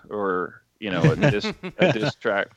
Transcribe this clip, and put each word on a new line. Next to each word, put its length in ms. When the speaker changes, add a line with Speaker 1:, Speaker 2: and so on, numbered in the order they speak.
Speaker 1:
or, 520
you 100
know, 120
a 40
dis-, 360
Speaker 2:
<laughs> 120
Speaker 1:
a 160
diss 220
track. 420